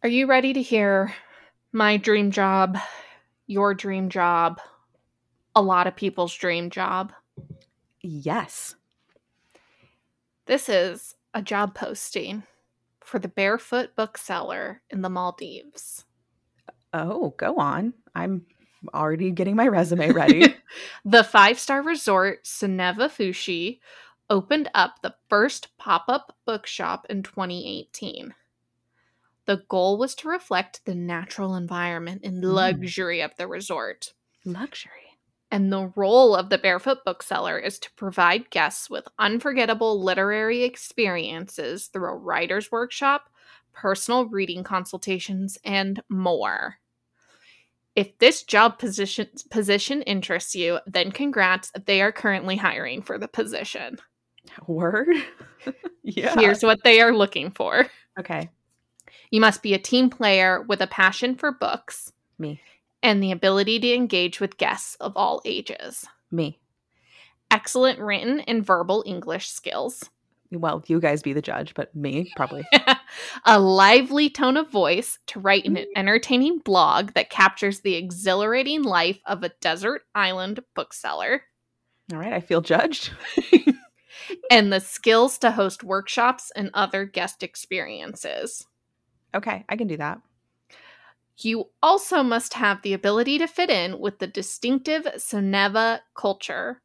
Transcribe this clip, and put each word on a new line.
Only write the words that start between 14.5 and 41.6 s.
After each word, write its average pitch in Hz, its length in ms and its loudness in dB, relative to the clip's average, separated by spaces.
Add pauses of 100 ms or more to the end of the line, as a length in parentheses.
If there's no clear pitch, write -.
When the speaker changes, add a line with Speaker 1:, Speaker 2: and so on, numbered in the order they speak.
Speaker 1:
in 190 120 -6
the 185 80 -4
Maldives. - 960 -10 (880)
Speaker 2:
Oh, 170 440 -4
go - 200 -4
on. 156 360 -2 (220)
I'm 175 320 -6 (480)
already 160 380 -2
getting 185 240 -2
my 233 120 4
resume 170 440 2
ready. 165 480 6
Speaker 1:
<laughs> - 40 -20 (400)
The 214 200 6
five-star 233 580 4
resort, 202 640 0
Suneva 190 680 -2
Fushi, 185 680 -6 (480)
opened 214 440 0
up - 300 0
the 190 140 -8 (120)
first 220 500 0
pop-up 214 580 -2 (100)
bookshop 196 640 -6
in 196 140 -6
twenty 180 560 -8
eighteen. - 540 -14 (1120)
The 196 220 -2
goal 190 300 2
was 262 180 -2
to 311 120 -12
reflect 247 560 -4
the 190 100 -6
natural 175 640 -6
environment 175 640 -8
and 185 220 -8
Speaker 2:
Mm. 185 80 2
Speaker 1:
luxury 180 680 -2
of 151 160 -6
the 180 120 -10
resort. 170 640 -10 (320)
Speaker 2:
Luxury. - 480 -12 (580)
Speaker 1:
And 196 220 0
the 190 240 -4
role 214 400 6
of 185 140 0
the 190 80 2
Barefoot 190 460 0
Bookseller 180 540 -4
is - 220 -8
to - 140 -16
provide 185 560 0
guests - 380 -2
with - 200 -10 (100)
unforgettable 226 840 0
literary 208 640 0
experiences 180 1300 -6